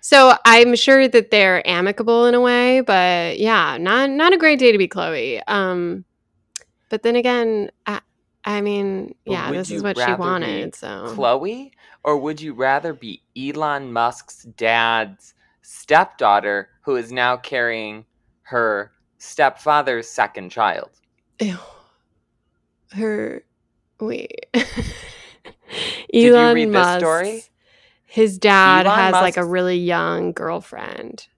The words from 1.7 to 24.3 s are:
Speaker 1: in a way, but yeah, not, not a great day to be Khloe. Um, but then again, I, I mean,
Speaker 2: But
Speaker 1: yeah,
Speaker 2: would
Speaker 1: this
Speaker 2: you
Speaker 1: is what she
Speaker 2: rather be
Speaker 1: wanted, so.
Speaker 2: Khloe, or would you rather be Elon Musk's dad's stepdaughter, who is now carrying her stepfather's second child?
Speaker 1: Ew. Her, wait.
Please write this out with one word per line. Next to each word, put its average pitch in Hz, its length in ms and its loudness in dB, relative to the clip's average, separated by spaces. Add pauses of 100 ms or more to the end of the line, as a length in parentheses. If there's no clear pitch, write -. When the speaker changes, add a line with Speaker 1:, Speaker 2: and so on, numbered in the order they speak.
Speaker 1:
in 240 80 2
a 247 60 2
way, 247 400 2
but 180 600 0
yeah, 190 400 0
not, 226 300 0
not 311 220 2
a 381 60 2
great 302 220 2
day 247 100 6
to 208 80 2
be 185 80 2
Khloe. 151 640 -6
Um, 185 560 -4 (880)
but 220 120 -6
then 240 140 0
again, 233 560 -2 (140)
I, 208 140 -8 (440)
I 208 160 -6
mean, 202 640 -6
Speaker 2:
But 214 80 -8
Speaker 1:
yeah, 175 180 -6
Speaker 2:
would - 80 -6
Speaker 1:
this 185 120 -8
Speaker 2:
you - 80 -8
Speaker 1:
is 202 40 -10
what 196 140 -6
she 123 60 -2
Speaker 2:
rather 123 140 0
be - 40 -8
Speaker 1:
wanted, 175 560 -6
so. 101 400 -14
Speaker 2:
Khloe, 196 560 -4 (320)
or 147 140 0
would 147 220 -8
you 151 140 -12
rather 139 380 -2
be 117 280 -16 (160)
Elon 139 560 -6
Musk's 117 520 -6
dad's 113 920 -2 (280)
stepdaughter, 104 1040 0 (140)
who 143 120 -4
is 117 160 -6
now 123 260 -2
carrying 113 680 -8 (380)
her 110 500 -4 (260)
stepfather's 135 880 -2
second 101 420 -6
child? 104 400 -4 (500)
Speaker 1:
Ew. 190 180 -6 (1300)
Her, 214 500 -6 (560)
wait. - 520 -10